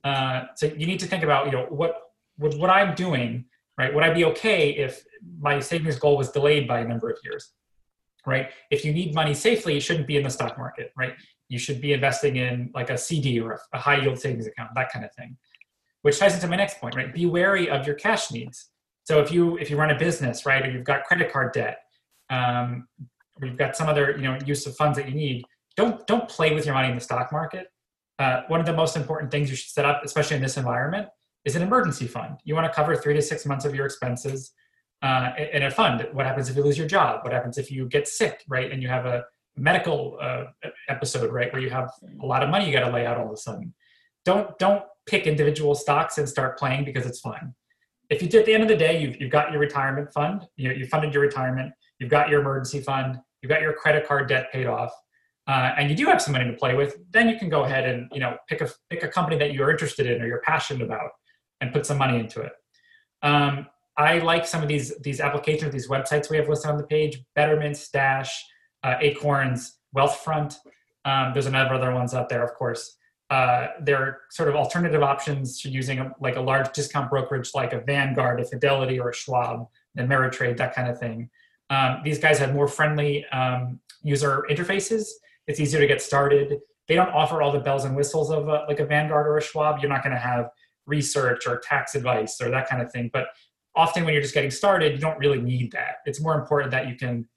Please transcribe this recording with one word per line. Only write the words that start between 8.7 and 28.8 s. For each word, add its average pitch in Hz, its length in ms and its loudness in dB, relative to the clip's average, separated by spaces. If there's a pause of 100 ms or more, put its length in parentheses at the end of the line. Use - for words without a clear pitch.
you 151 80 2
need 165 220 -2
money 151 180 2
safely, 220 400 2
you 143 80 0
shouldn't 156 260 -2
be 147 100 2
in 139 60 2
the 131 60 -2
stock - 280 -6
market, - 380 -10
right? 127 180 -4 (340)
You 123 100 -6
should 127 240 -6
be 143 120 2
investing 135 420 2
in, 123 380 -2
like, 120 160 -6
a 127 80 -2
C 160 220 -2
D 127 200 2
or 113 140 -4
a, - 60 -10 (180)
a - 20 -6
high 143 220 4
yield - 180 0
savings 117 280 -4
account, 113 280 -12
that 127 160 -2
kind 110 120 -10
of 104 120 -14
thing, 120 220 -18 (640)
which 147 180 4
ties 196 160 6
into 175 120 -2
my 170 80 0
next 196 240 -2
point, - 160 -8
right? 127 180 -6
Be 170 120 -2
wary 175 440 4
of 143 180 0
your 147 80 -2
cash 214 360 0
needs. - 380 -12 (360)
So 151 160 6
if 147 100 0
you, 170 260 4
if 143 120 -8
you 147 80 -2
run 151 140 2
a 135 60 2
business, 143 480 -2
right, 135 200 2
or 131 40 -2
you've 127 140 -6
got 139 220 0
credit 175 260 0
card - 220 -2
debt, 107 260 -4 (500)
um, 123 580 -2 (540)
or 135 60 -6
you've 123 100 -10
got 143 180 -2
some 160 140 -2
other, 143 280 2
you 139 60 -6
know, 131 220 -2
use 143 220 -4
of 135 80 -10
funds 151 220 2
that 135 120 -6
you 135 60 -6
need, 131 280 -4 (320)
don't, 220 300 0
don't 226 240 0
play 156 240 2
with 151 120 -2
your 143 100 -2
money 131 140 2
in 120 60 -2
the 120 60 -6
stock - 300 -4
market. 160 360 -6 (520)
Uh, 127 300 2
one 165 100 2
of 160 60 0
the 165 80 0
most 160 220 2